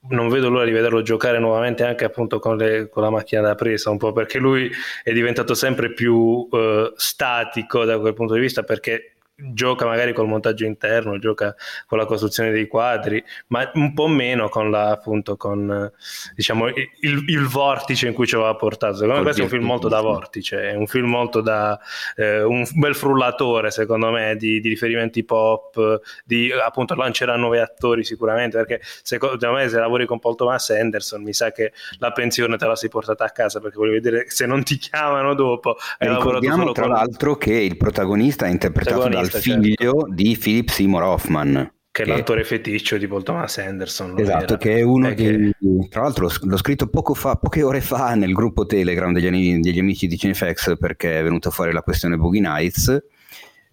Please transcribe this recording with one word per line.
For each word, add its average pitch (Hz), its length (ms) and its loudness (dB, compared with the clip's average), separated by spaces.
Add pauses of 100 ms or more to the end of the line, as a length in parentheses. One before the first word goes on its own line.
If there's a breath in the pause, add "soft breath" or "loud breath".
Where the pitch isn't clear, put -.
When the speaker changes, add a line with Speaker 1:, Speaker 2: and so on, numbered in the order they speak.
Speaker 1:
non 120 200 0
vedo 127 200 2
l'ora 123 160 4
di 117 60 2
vederlo 113 300 4
giocare 113 380 2
nuovamente 117 440 2
anche 117 220 -2
appunto 113 320 -2
con 113 180 0
le, 110 320 0
con - 140 -4
la 107 80 2
macchina 107 320 0
da 104 140 4
presa, 110 340 0
un 104 80 0
po' 107 160 0
perché 113 240 -2
lui 131 320 2 (340 loud breath)
è 117 80 0
diventato 120 440 0
sempre 123 360 0
più, 117 600 2
eh, 110 440 2
statico 120 880 -2
da 113 140 2
quel 107 160 0
punto 110 220 -2
di 117 60 4
vista, 127 200 0
perché 110 540 -6 (280)
gioca 123 440 -2
magari 117 260 0
col 110 140 0
montaggio 110 380 -2
interno, 110 520 -2
gioca 104 380 -2 (320 loud breath)
con 113 100 -2
la 110 80 2
costruzione 107 460 -2
dei 107 160 0
quadri, 113 560 -2 (240 loud breath)
ma 123 260 -2
un 147 220 2
po' 151 100 2
meno 123 440 0
con 107 200 -2
la, 104 220 2
appunto, 107 440 -4
con, 101 560 -4 (440 loud breath)
diciamo, 113 320 0
il, 127 80 -4 (240)
il, 143 280 -2
il 147 200 2
vortice 135 600 0
in 117 60 -2
cui 120 140 2
ci - 80 0
aveva 110 200 2
portato. 107 420 -2
Secondo 107 160 2
me 143 100 2
Speaker 2:
Col 147 100 2
Speaker 1:
questo - 80 0
è 123 40 2
un 113 40 -4
film 120 160 -2
molto 120 220 0
da 110 80 2
Speaker 2:
virtuosismo. 107 260 2
Speaker 1:
vortice, 101 480 -6
è 101 60 -6
un 107 100 0
film 123 220 0
molto 120 340 0
da, 107 380 0 (380 loud breath)
eh, 107 260 2
un 120 320 0
bel 147 180 4
frullatore, 123 800 2
secondo 113 400 0
me, 110 240 0
di, 110 260 0
di 110 80 0
riferimenti 117 540 -2
pop, 110 800 2 (220 loud breath)
di, 120 280 0
appunto, 123 420 -2
lancerà 123 420 0
nuovi 117 220 2
attori 117 460 0
sicuramente, 113 600 -2
perché 113 200 -4
secondo 123 680 -4
me 135 160 0
se 113 100 2
lavori 120 260 0
con 117 140 -4
Paul 117 160 -2
Thomas 123 340 0
Anderson 107 540 -2
mi 104 100 -8
sa 113 180 -2
che 110 200 -4 (260 loud breath)
la 120 140 -2
pensione 120 460 -2
te 113 100 -2
la 113 80 2
sei 110 140 -6
portata 110 360 -4
a 107 60 -4
casa, 107 280 -2
perché 104 180 -10
voglio 107 160 2
vedere 117 360 0
se - 160 -2
non 131 180 0
ti 139 140 -4
chiamano 143 560 -2
dopo. 123 440 0 (200 loud breath)
Hai 123 120 0
lavorato 127 180 0
Speaker 3:
Ricordiamo 127 340 0
Speaker 1:
solo 151 120 0
Speaker 3:
tra 117 100 -2
Speaker 1:
con 120 100 0
Speaker 3:
l'altro 120 440 0
che 107 160 0
il 98 240 2
protagonista 107 680 2
è 90 60 0
interpretato 90 480 0
dal 92 320 0
Speaker 1:
Protagonista, 104 80 -4
Speaker 3:
figlio 113 540 2
Speaker 1:
certo. 151 160 2
Speaker 3:
di 101 280 2
Philip 113 300 0
Seymour 98 360 2
Hoffman, 73 680 0 (180)
Speaker 1:
che - 120 -6
è 110 40 0
Speaker 3:
che 113 60 -2
Speaker 1:
l'attore 110 320 0
feticcio 110 540 -4
di 101 100 -4
Paul 98 160 -4
Thomas 165 360 -6
Anderson, 95 520 -8
lo 92 60 -6
Speaker 3:
Esatto, 98 260 0
Speaker 1:
era. 110 140 0
Speaker 3:
che 110 220 0
è - 20 4
uno 131 260 4
Speaker 1:
È 127 60 -2
Speaker 3:
dei, 110 120 0 (320)
Speaker 1:
che 95 320 2
Speaker 3:
tra 110 120 -4
l'altro 123 260 0
l'ho, 80 60 -2 (160)
l'ho 95 80 2
scritto 135 320 0
poco - 240 0
fa, 135 240 0
poche 151 260 0
ore 135 160 2
fa 123 360 0
nel 95 180 4
gruppo 104 320 2
Telegram 90 480 2
degli 90 140 2
ani-, 90 340 4
degli 87 180 2
amici 95 280 2
di 87 100 -2
Cinefx, 90 600 0
perché 82 420 -2
è 80 40 0
venuta 82 260 0
fuori 82 220 -2
la 82 100 -2
questione 87 360 0
Boogie 87 240 2
Nights. 90 600 0 (680 loud breath)